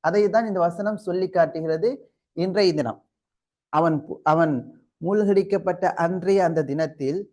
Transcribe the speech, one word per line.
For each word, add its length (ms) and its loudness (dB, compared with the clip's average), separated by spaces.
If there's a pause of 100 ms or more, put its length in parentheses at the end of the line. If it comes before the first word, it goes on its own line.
அதை 260 2
தான் 160 2
இந்த 140 -2
வசனம் 360 -2
சொல்லி 320 -4
காட்டுகிறது. 600 0 (480)
இன்றைய 360 2
தினம் 280 -4 (720)
அவன் 320 2
பு-, 180 -12
அவன் 320 2 (460)
மூழ்கடிக்கப்பட்ட 840 0 (100)
அன்றைய 500 0
அந்த 200 0
தினத்தில் 560 -4 (120)